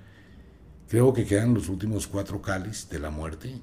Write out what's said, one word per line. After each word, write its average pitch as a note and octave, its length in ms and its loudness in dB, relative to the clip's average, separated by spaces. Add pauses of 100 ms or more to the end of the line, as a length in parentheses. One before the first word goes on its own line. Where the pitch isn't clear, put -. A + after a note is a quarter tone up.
(880)
Creo B2 240 6
que A#2 140 2
quedan A2 280 4
los G#2 140 2
últimos G2 400 -4
cuatro G2+ 340 -6
cáliz G2 480 -6
de E2 100 -6
la D2+ 100 -6
muerte, D#2 540 -8